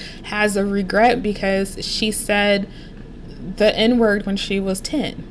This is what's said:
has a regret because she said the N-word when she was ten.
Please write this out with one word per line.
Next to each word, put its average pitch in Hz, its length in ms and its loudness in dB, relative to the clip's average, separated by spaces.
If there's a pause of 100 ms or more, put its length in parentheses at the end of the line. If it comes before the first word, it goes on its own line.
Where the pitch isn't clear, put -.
(240)
has 208 320 2
a 196 100 2
regret 202 560 2
because 196 640 -2
she - 260 -2
said 202 580 0 (880)
the 208 180 4
N-word 220 520 4
when 196 100 0
she 196 240 -2
was 190 220 -2
ten. - 480 -4